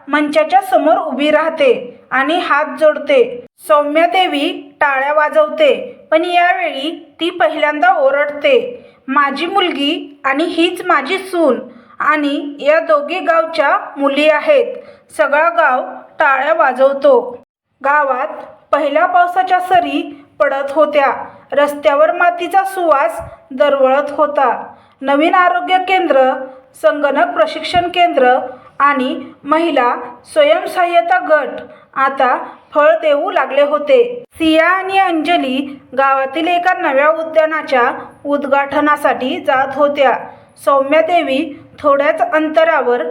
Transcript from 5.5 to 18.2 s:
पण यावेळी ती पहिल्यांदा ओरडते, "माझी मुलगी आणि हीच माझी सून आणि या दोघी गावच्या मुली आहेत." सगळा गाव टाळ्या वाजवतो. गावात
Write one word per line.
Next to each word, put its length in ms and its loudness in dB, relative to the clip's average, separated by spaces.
पण 140 2
यावेळी 960 -2
ती 100 -2
पहिल्यांदा 640 0
ओरडते, 920 0
"माझी 380 -2
मुलगी 800 -4
आणि 200 -2
हीच 420 -2
माझी 320 0
सून 420 0
आणि 600 -2
या 200 2
दोघी 400 -2
गावच्या 580 0
मुली 320 0
आहेत." 380 2
सगळा 320 2
गाव 360 0
टाळ्या 360 0
वाजवतो. 880 2
गावात 440 0